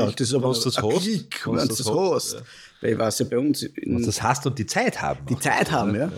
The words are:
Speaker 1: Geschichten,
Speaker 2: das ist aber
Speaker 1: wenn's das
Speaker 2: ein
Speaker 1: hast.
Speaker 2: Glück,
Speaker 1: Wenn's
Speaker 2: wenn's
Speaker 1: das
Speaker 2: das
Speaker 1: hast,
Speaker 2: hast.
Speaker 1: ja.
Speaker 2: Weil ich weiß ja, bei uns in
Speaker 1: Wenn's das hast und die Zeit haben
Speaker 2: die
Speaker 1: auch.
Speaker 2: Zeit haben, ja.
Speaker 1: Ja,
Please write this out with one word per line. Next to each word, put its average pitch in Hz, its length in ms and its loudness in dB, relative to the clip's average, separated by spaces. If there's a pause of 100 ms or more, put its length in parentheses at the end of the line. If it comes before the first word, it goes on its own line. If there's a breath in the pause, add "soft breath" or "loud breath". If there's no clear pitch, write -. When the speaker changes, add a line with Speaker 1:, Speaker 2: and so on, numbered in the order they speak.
Speaker 1:
Geschichten, 104 180 2
Speaker 2:
das 120 100 0
ist 131 60 0
aber 131 140 2
Speaker 1:
wenn's 127 160 0
das 127 140 0
Speaker 2:
ein 120 60 0
Speaker 1:
hast. 156 200 2
Speaker 2:
Glück, - 420 -4
Speaker 1:
Wenn's - 0 -
Speaker 2:
wenn's 113 220 0
Speaker 1:
das 110 100 -2
Speaker 2:
das 135 80 -4
Speaker 1:
hast, 170 280 2
Speaker 2:
hast. - 200 -2
Speaker 1:
ja. - 60 -10 (400 loud breath)
Speaker 2:
Weil 117 140 2
ich - 40 0
weiß 113 220 0
ja, 120 60 2
bei 117 120 0
uns 139 240 0
in - 320 -4
Speaker 1:
Wenn's 120 120 0
das 110 160 -2
hast 131 240 2
und 127 120 0
die 98 80 -2
Zeit 226 360 0
haben 139 260 -4
Speaker 2:
die 127 80 0
Speaker 1:
auch. - 40 -12
Speaker 2:
Zeit 143 300 2
haben, 107 240 2
ja. 127 120 0
Speaker 1:
Ja, 190 120 -4